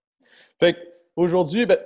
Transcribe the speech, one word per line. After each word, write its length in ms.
Fait 140
qu'aujourd'hui, 480
ben, 200